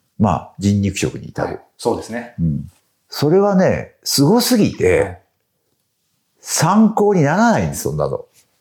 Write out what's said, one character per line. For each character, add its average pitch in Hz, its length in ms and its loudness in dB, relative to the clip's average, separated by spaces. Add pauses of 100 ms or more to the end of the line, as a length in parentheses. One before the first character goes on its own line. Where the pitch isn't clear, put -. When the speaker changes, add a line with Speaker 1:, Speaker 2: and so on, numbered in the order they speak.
(180)
Speaker 1:
ま 104 120 2
あ、 - 280 -4
人 101 220 0
肉 98 160 -2
食 - 220 -4
に - 100 -16
至 - 140 -8
る。 - 60 -4
Speaker 2:
は - 60 -10
い。 - 60 -14 (160)
そ 117 180 -4
う - 20 -4
で 78 60 -10
す - 80 -18
ね。 117 300 -12
Speaker 1:
う - 20 -2
ん。 76 280 -4 (380)
そ 147 220 -2
れ 190 100 4
は 202 160 2
ね、 120 480 0
す - 180 0
ご 208 180 4
す 247 160 0
ぎ 180 180 2
て、 85 260 2
Speaker 2:
は - 80 0
い。 90 120 -14 (1200)
Speaker 1:
参 208 540 2
考 208 200 2
に 170 80 2
な 143 140 2
ら 226 160 4
な 127 80 0
い 85 60 -2
ん 71 40 -4
で 73 40 -8
す、 - 100 -10
そ 69 80 -4
ん 76 40 -6
な 71 120 -4
の。 - 180 -8 (340)